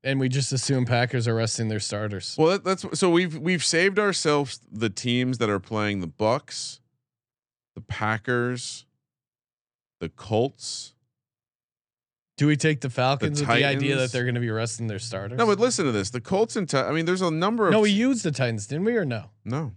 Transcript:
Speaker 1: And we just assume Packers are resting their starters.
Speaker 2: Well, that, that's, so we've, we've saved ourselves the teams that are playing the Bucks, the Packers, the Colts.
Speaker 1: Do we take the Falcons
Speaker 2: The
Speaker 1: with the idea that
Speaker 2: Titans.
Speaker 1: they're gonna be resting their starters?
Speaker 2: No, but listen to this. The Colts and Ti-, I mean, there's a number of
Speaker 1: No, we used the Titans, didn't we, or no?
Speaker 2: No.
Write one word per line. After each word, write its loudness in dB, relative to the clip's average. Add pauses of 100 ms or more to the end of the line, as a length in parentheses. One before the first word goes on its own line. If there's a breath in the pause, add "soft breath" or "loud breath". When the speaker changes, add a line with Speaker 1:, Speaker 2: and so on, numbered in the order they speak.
Speaker 1:
And 0
we 2
just 0
assume 0
Packers 0
are 0
resting -2
their -4
starters. -6
Speaker 2:
Well, 6
that, 0
that's, -4
so 4
we've, 2
we've 0
saved 2
ourselves 0 (100)
the -2
teams 0
that 2
are 2
playing -2
the -6
Bucks, -2 (960)
the -14
Packers, -4 (1160)
the -8
Colts. -4 (1400)
Speaker 1:
Do 2
we 4
take 2
the -6
Falcons 0
Speaker 2:
The -2
Speaker 1:
with 4
the 4
idea 0
that 0
Speaker 2:
Titans. 0
Speaker 1:
they're -2
gonna 0
be -2
resting -4
their -6
starters? -8
Speaker 2:
No, 4
but 4
listen 2
to 2
this. 0
The -6
Colts 0
and -2
Ti-, 0
I 0
mean, 0
there's 0
a 2
number 2
of 6
Speaker 1:
No, 6
we 4
used 2
the 0
Titans, -2
didn't -4
we, 0
or 0
no? -6 (160)
Speaker 2:
No. -4